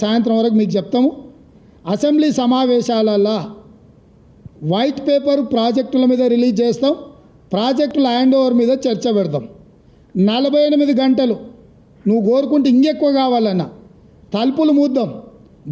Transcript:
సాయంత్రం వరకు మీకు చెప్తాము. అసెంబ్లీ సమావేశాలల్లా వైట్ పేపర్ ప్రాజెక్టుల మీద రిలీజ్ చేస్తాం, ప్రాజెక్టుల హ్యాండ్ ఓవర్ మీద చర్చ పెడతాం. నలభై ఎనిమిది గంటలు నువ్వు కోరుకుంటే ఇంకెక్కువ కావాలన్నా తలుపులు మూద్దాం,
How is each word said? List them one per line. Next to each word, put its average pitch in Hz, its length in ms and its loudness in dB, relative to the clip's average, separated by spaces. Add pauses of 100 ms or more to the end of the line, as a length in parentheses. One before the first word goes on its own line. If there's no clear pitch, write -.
సాయంత్రం 226 380 0
వరకు 226 200 0
మీకు 190 160 -2
చెప్తాము. 254 340 0 (840)
అసెంబ్లీ 302 340 0 (100)
సమావేశాలల్లా 240 1000 0 (1300)
వైట్ 254 360 -2
పేపర్ 285 320 0 (120)
ప్రాజెక్టుల 254 580 0
మీద 254 120 0 (120)
రిలీజ్ 240 280 2
చేస్తాం, 240 320 0 (580)
ప్రాజెక్టుల 262 600 0
హ్యాండ్ 262 240 2
ఓవర్ 254 220 2
మీద 233 120 2 (120)
చర్చ 233 200 -2 (120)
పెడతాం. 156 280 -2 (680)
నలభై 262 540 2
ఎనిమిది 294 340 2
గంటలు 254 340 2 (720)
నువ్వు 220 220 2
కోరుకుంటే 277 440 0
ఇంకెక్కువ 302 340 2 (120)
కావాలన్నా 220 460 0 (680)
తలుపులు 277 440 0
మూద్దాం, 262 300 0 (640)